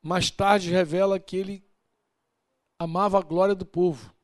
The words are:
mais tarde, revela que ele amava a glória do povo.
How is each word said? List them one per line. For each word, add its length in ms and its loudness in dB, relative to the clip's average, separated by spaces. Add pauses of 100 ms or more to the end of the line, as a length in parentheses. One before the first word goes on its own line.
mais 280 -2
tarde, 400 2
revela 500 0
que 160 -12
ele 280 -8 (1120)
amava 400 0
a 60 2
glória 320 2
do 100 -10
povo. 480 -2 (100)